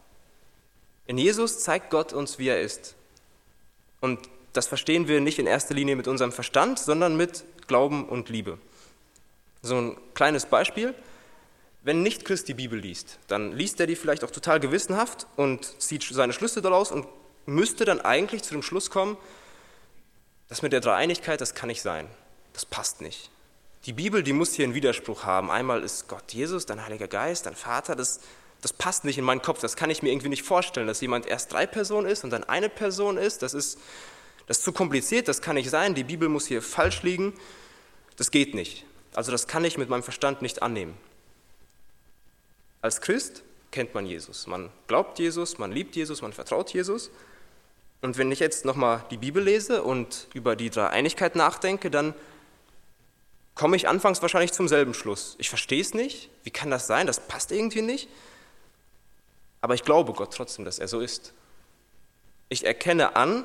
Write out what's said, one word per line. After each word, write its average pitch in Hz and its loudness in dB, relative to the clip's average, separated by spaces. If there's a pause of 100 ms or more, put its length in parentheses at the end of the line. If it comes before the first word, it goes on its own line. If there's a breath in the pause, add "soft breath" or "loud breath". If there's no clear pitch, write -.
(1080)
In 127 -4
Jesus 214 2
zeigt - 0
Gott 160 0
uns, 143 -6
wie 131 0
er 107 2
ist. - -8 (1080)
Und 127 0 (340)
das 123 0
verstehen 160 0
wir 147 4
nicht 147 2
in 135 0
erster 127 2
Linie 139 0
mit 127 -4
unserem 127 2
Verstand, 143 2
sondern 160 2
mit 175 0 (240)
Glauben 139 4
und 120 -6
Liebe. 101 -6 (1040 soft breath)
So 123 0
ein 123 -2 (160)
kleines 143 4
Beispiel. 208 2 (920 loud breath)
Wenn 156 2
ein - 2
Nicht-Christ 196 -2
die 135 -6
Bibel 117 -6
liest, 92 -12 (100)
dann 101 -2
liest 175 -4
er 170 4
die 165 -2
vielleicht 151 0
auch - -8
total 143 2
gewissenhaft 190 0 (100)
und 135 -2
zieht 147 -4
seine 127 2
Schlüsse 226 -2
daraus 190 4
und 143 -4 (400)
müsste 190 2
dann 185 4
eigentlich 190 2
zu - -10
dem 147 -6
Schluss - -4
kommen, 202 0 (1300 loud breath)
„Das - -10
mit 143 2
der 127 4
Dreieinigkeit, 143 2
das 120 -4
kann 120 -8
nicht 117 -6
sein.“ 78 -4 (480)
Das - -8
passt - -6
nicht. - -12 (560)
Die 123 -8
Bibel, 190 0
die 139 0
muss 170 2
hier 147 2
einen 120 0
Widerspruch 127 0
haben. 95 2
Einmal 117 2
ist - -8
Gott - -12
Jesus, 160 -4
dann 107 -6
Heiliger 107 -8
Geist, 135 -2
dann 82 -8
Vater. 131 -4
Das, 127 -2 (420 loud breath)
das - -4
passt - -2
nicht 139 0
in 131 -2
meinen 131 2
Kopf. - -2
Das - -2
kann 160 0
ich 156 -2
mir 139 4
irgendwie 139 0
nicht 135 -4
vorstellen, 175 0
dass 110 -2
jemand 120 0
erst - -4
drei 170 2
Personen 208 -2
ist 202 0
und 127 -8
dann 113 -2
eine 196 0
Person 202 -2
ist. 202 -2
Das 127 -4
ist, 139 -4 (680 loud breath)
das - 0
ist - -2
zu 185 0
kompliziert, 180 2
das 139 0
kann 160 -2
nicht 131 0
sein. 170 2
Die 135 -2
Bibel 160 0
muss 147 0
hier 113 0
falsch - 2
liegen. 185 0 (840 loud breath)
Das - -2
geht 143 4
nicht. - -8 (280)
Also 120 -2
das 120 0
kann 160 0
ich 165 0
mit 131 -4
meinem 123 0
Verstand 139 -2
nicht - -4
annehmen. 98 -4 (1800)
Als 113 -2
Christ - -4 (280)
kennt 123 -4
man 101 -4
Jesus. - -10
Man 90 -8 (160)
glaubt - 2
Jesus, 170 -2
man 98 -6
liebt - -6
Jesus, 156 -6
man 107 -10
vertraut - -2
Jesus. 185 -4 (880 loud breath)
Und 127 -2
wenn 131 2
ich 135 0
jetzt 156 0
nochmal 123 2
die 123 -8
Bibel 143 0
lese 208 2
und 127 -2
über 117 0
die 113 -4
Dreieinigkeit 139 2
nachdenke, 180 2
dann 147 0 (1400 loud breath)
komme 165 6
ich 180 4
anfangs 190 4
wahrscheinlich 175 4
zum 180 2
selben 139 6
Schluss. - -6
Ich 127 -4
verstehe 131 0
es 196 -4
nicht. 254 -4 (140)
Wie 113 -12
kann 147 -6
das 123 0
sein? 143 4
Das 175 0
passt - -6
irgendwie 214 0
nicht. 247 -4 (1500 loud breath)
Aber 123 0
ich 120 -2
glaube 147 6
Gott 101 -6
trotzdem, - -10
dass 90 -8
er 95 -4
so 113 -4
ist. - -8 (1160)
Ich - -4
erkenne 160 4
an, 190 4